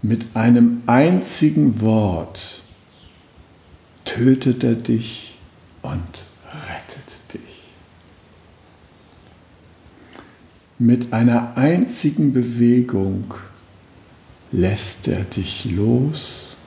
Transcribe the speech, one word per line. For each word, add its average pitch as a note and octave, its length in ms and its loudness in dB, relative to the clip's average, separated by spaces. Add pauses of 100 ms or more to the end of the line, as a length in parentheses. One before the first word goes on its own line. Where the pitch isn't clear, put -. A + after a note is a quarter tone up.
Mit A2 300 -2
einem A#2 500 4
einzigen D3+ 920 2
Wort G#2+ 800 -2 (1400)
tötet C3 580 2
er A#2 140 2
dich - 640 -6 (440)
und - 420 -10 (220)
rettet - 880 -18
dich. - 300 -18 (3250)
Mit A#2 360 2
einer A#2 420 2
einzigen D3 800 0
Bewegung A#2+ 1000 0 (1160)
lässt - 560 -2
er F#2 160 -2
dich - 480 -8
los A#2+ 960 -2